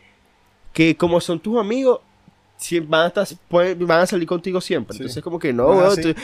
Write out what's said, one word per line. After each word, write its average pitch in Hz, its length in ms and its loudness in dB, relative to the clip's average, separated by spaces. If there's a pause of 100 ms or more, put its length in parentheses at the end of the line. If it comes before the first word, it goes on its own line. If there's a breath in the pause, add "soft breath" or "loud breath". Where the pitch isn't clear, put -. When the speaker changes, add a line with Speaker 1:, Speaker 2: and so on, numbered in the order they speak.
(720 soft breath)
Speaker 1:
que 160 240 2
como 175 240 2
son 165 180 -6
tus 226 220 -2
amigos, 240 400 0 (580)
siem-, 165 300 -4
van 160 140 2
a 170 40 2
estar, 190 200 -2 (220)
pueden, 175 380 0
van 165 140 4
a 185 60 4
salir 175 200 -4
contigo 180 340 -4
siempre. 151 360 -6
Speaker 2:
Sí. 135 80 -14
Speaker 1:
Entonces, 131 180 -10
como 175 160 -8
que 160 140 -2
no, 120 160 0
Speaker 2:
No 170 60 6
es 190 40 4
Speaker 1:
weón, 185 140 4
Speaker 2:
así, 170 100 -2
Speaker 1:
tú, 165 60 0
Speaker 2:
no 156 160 -2